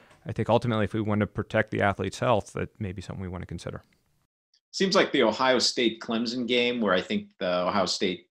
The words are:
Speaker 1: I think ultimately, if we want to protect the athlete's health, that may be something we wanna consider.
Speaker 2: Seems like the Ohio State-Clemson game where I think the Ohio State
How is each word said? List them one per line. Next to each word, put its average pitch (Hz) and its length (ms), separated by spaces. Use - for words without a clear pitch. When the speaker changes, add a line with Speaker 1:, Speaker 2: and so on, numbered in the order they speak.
Speaker 1:
I 113 60
think 110 160
ultimately, 110 360
if 98 100
we 110 60
want 104 200
to 101 80
protect - 420
the 107 100
athlete's 98 380
health, 123 360
that - 260
may 98 100
be 95 100
something 92 220
we 90 60
wanna 87 180
consider. - 380
Speaker 2:
Seems 190 220
like 185 160
the 139 120
Ohio 123 360
State-Clemson 117 880
game 120 360
where 98 100
I 92 80
think 101 280
the 90 280
Ohio 92 200
State 92 440